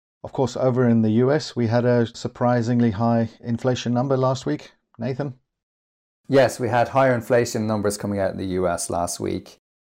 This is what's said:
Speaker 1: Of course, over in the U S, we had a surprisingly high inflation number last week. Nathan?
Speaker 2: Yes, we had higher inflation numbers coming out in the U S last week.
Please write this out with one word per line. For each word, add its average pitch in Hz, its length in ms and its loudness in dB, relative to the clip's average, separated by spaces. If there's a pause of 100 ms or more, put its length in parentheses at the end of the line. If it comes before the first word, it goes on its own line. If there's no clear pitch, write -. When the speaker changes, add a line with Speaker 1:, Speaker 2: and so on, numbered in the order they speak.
(240)
Speaker 1:
Of - 80 -12
course, - 240 -2
over 127 320 2
in 117 140 4
the 110 80 2
U 123 200 4
S, 151 240 -2
we 120 140 0
had 120 160 2
a 120 240 2
surprisingly 120 800 0
high 113 380 0 (120)
inflation 120 540 -2
number 135 220 0
last 131 300 -2
week. 147 260 -8 (260)
Nathan? 131 360 -6 (920)
Speaker 2:
Yes, 127 320 4
we 123 80 -2
had 117 200 2
higher 135 260 2
inflation 120 520 0
numbers 104 320 -2
coming 101 220 -4
out 95 100 0
in 90 80 -8
the 95 160 -4
U 90 140 0
S 87 200 -4
last 85 300 -4
week. 92 400 -8 (220)